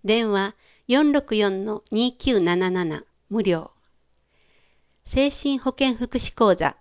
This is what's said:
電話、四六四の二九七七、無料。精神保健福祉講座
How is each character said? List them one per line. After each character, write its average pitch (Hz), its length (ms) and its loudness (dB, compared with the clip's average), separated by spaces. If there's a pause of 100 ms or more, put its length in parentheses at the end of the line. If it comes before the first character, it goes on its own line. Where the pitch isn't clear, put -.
電 220 280 0
話、 196 240 -2 (300)
四 285 280 2
六 277 200 0
四 196 300 0
の 214 180 -8 (100)
二 247 220 0
九 226 280 0
七 180 280 2
七、 170 340 -4 (260)
無 214 120 -2
料。 170 300 -2 (1300)
精 277 260 0
神 277 260 -4
保 254 140 -4
健 262 240 0
福 247 220 -6
祉 - 180 -6
講 202 200 4
座 156 260 -4